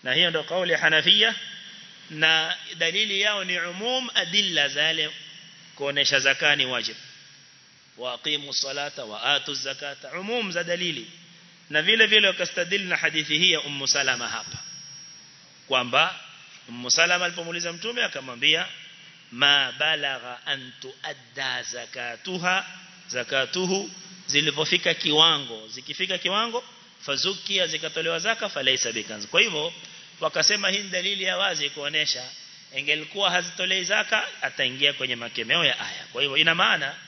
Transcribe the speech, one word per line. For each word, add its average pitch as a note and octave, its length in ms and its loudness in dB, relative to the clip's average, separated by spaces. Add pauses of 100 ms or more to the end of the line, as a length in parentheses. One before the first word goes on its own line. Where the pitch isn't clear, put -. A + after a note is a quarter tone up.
Na B2+ 120 -2
hiyo F3 160 4
ndo D#3+ 120 0
kauli F3 300 0
ya D3+ 60 2
Hanafia, F#3 560 4 (760)
na D#3+ 460 2 (220)
dalili G3 420 0
yao G#3 240 0
ni F3+ 160 -2
umum A3+ 540 -4
adilla F3 540 2
za C#3+ 140 0
yale D#3 280 0 (640)
kuonesha C#3 460 2
zaka C#3+ 360 4
ni C3+ 100 2
wajib. A#2 300 -4 (1000)
Wa B2 180 -8
aqimu C#3+ 400 -4
salata C#3+ 500 -4
wa G#2+ 180 -8
atu C#3 320 0
zakata. C#3 680 -8
Umum G#3+ 320 -2
za F3 120 -2
dalili. E3+ 460 -4 (600)
Na D3+ 120 4
vile A3 240 6
vile G#3 220 6
wakastadili F3+ 560 0
na F3+ 120 -2
hadithi D3+ 420 0
hii F3+ 140 6
ya D#3 80 2
Ummu C#3 280 -6
Salama B2+ 400 0
hapa. - 300 -8 (1080)
Kwamba C3+ 520 2 (480)
Ummu B2 220 -8
Salama F3 340 4
alipomuuliza E3+ 480 -6
Mtume A3+ 320 -4
akamwambia, C#3+ 640 0 (680)
"Ma C#3 460 4
balagha C#3 680 -2
an C3 340 -6
tuadda C3 840 -8
zakatuha, C3 1040 -4 (420)
zakatuhu," C#3+ 840 0 (360)
zilipofika D3+ 680 2
kiwango, D3 760 4
zikifika F3 500 -6
kiwango, A3 460 -2 (360)
fazukia, F#3 680 -2
zikatolewa D#3+ 520 -4
zaka, G#3+ 300 -2
falaysa C3 440 0
bikanz. G#2+ 340 -6
Kwa F3 140 4
hivyo, E3+ 320 0 (480)
wakasema F#3+ 500 2
hii G3 80 0
ni G3+ 100 -8
dalili F#3 360 -2
ya F#3 120 0
wazi E3 340 0
kuonesha, C#3+ 580 -2 (480)
ingelikuwa D#3 540 -2
hazitolei F3+ 540 0
zaka, G#3+ 400 0 (180)
ataingia C3+ 500 2
kwenye B2+ 240 -4
makemeo A#2 480 0
ya - 160 2
aya. - 320 -8
Kwa B2 100 -2
hivyo, C#3 140 0
ina D#3+ 180 6
maana E3+ 400 2 (140)